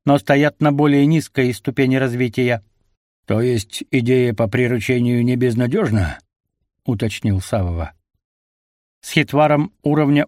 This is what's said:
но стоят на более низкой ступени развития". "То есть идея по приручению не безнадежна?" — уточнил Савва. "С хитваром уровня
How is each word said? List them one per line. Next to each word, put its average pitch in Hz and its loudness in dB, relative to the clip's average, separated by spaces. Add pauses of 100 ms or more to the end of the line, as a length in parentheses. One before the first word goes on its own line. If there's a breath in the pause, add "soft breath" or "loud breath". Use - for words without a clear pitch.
но 143 4
стоят 143 0
на 151 2
более 143 2
низкой 139 0
ступени 131 -2
развития". 123 -2 (640)
"То 107 0
есть 120 -4
идея 123 0
по 113 0
приручению 120 0
не 127 0
безнадежна?" — 120 -2 (640)
уточнил 107 -2
Савва. 87 -4 (1080)
"С - -16
хитваром 147 0
уровня 147 2